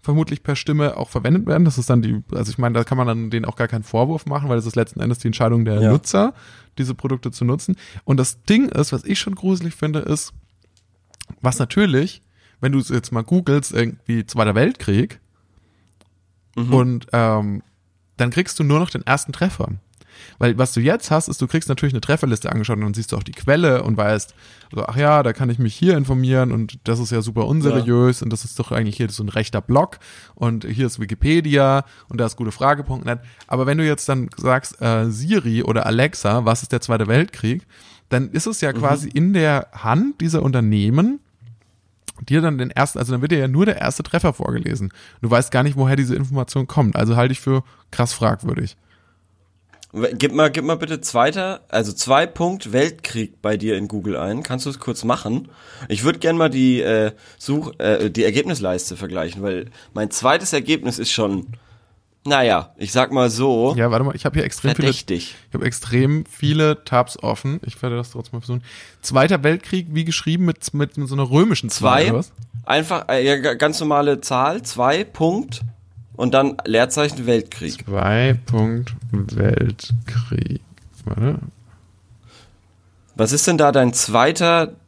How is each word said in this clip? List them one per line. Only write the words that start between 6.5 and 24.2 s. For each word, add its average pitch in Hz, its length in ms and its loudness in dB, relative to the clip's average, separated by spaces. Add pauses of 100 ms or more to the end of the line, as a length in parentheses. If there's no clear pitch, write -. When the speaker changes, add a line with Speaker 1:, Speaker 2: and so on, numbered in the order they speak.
Speaker 1:
diese 127 160 -4
Produkte 127 360 -4
zu - 140 -4
nutzen. 143 320 0 (280)
Und 139 120 2
das - 260 -2
Ding 233 260 4
ist, - 240 0
was 131 120 -6
ich - 160 -2
schon 196 160 -6
gruselig 175 400 -2
finde, 156 240 -2
ist, - 320 -4 (1080)
was 127 200 0
natürlich, 160 600 0 (400)
wenn 135 120 0
du 139 80 2
es - 80 -6
jetzt 120 240 -4
mal 113 100 -2
googelst, 147 500 0
irgendwie 117 540 -2
Zweiter 107 300 0
Weltkrieg, 123 640 0 (1400)
Speaker 2:
Mhm. 123 180 0
Speaker 1:
und, 127 380 2
ähm, 107 500 0 (560)
dann 120 120 0
kriegst 180 280 -2
du 156 60 2
nur 143 140 4
noch 175 120 0
den - 160 -8
ersten 135 260 0
Treffer. - 360 -2 (720)
Weil 120 200 2
was 127 140 2
du 120 80 0
jetzt 160 300 0
hast, 156 180 2
ist, - 120 -6
du 131 60 0
kriegst 160 240 -2
natürlich 135 240 0
eine 110 80 -2
Trefferliste 131 500 0
angeschaut 110 240 0
und 107 80 -2
dann 104 100 -2
siehst 113 180 -6
du 117 40 -4
auch 113 60 -4
die - 100 -12
Quelle 175 500 2
und 113 140 0
weißt, 107 380 0 (400)